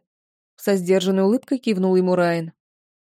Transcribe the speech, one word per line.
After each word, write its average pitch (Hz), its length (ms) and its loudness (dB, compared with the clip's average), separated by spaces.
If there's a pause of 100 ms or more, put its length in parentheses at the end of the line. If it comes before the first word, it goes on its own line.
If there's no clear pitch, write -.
(560)
со 202 220 0
сдержанной 190 460 0
улыбкой 247 340 0
кивнул 185 400 0
ему 180 180 0
Райан. 170 380 -2 (480)